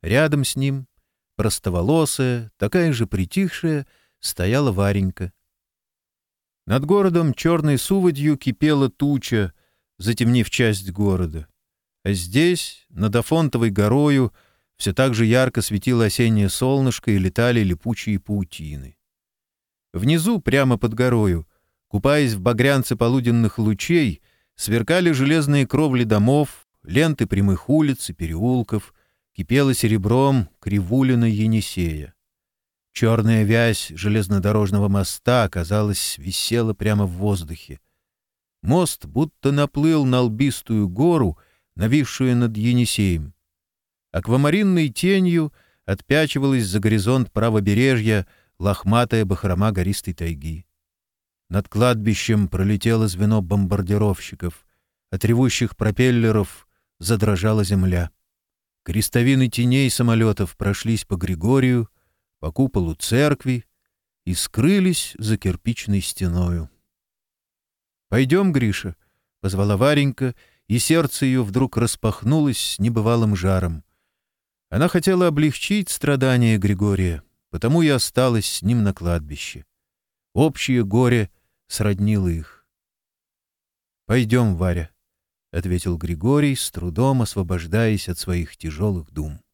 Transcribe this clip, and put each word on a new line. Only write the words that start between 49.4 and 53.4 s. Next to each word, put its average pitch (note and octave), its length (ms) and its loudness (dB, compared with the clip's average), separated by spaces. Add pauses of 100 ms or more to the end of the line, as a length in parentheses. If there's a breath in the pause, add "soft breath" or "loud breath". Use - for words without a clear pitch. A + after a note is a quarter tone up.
гористой F#2 420 -4
тайги. D#2+ 540 -8 (840)
Над F#2+ 200 -4
кладбищем G#2+ 800 0
пролетело G#2+ 600 0
звено G#2 340 0